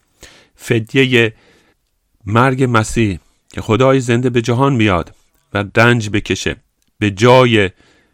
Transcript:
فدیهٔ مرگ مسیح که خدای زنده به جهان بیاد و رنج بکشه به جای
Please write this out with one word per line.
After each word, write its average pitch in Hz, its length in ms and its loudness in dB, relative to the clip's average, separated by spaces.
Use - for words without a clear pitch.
فدیهٔ 120 760 0
مرگ 127 420 0
مسیح 110 500 -2
که 92 80 -14
خدای 131 400 0
زنده 123 300 -2
به 120 120 -2
جهان 127 360 -2
بیاد 95 360 -2
و 101 100 -2
رنج 113 340 2
بکشه 98 460 -6
به 104 120 -2
جای 113 600 2